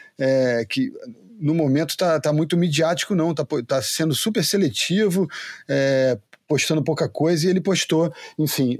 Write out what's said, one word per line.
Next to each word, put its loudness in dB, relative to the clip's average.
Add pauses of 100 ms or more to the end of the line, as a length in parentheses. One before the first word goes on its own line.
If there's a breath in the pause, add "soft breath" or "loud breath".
(180 loud breath)
é, 2
que -2 (480)
no 0
momento 2
tá, 2
tá 0
muito 0
midiático, 0
não. 0
Tá -2
po-, -4
tá -2
sendo -2
super 0
seletivo, 0 (400 loud breath)
é, 2 (300)
postando 0
pouca 0
coisa, 0
e 4
ele 2
postou, 0 (280 loud breath)
enfim, 0